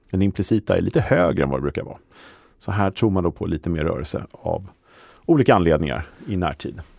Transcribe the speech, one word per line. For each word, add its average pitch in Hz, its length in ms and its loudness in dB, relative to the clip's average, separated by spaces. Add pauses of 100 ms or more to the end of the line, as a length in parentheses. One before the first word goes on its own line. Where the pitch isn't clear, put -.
Den 95 120 0
implicita 98 540 0
är 87 60 2
lite 92 180 0
högre 82 420 2
än 69 80 0
vad 67 80 -2
det 65 40 -4
brukar 71 200 -4
vara. - 160 -14 (600)
Så - 140 -8
här 98 180 0
tror 110 200 0
man 92 140 0
då 85 60 2
på - 160 -8
lite 85 240 -4
mer 80 140 -2
rörelse - 480 -4
av 82 340 -6 (600)
olika 135 280 4
anledningar 78 520 2 (200)
i 110 100 -4
närtid. 82 440 -4 (180)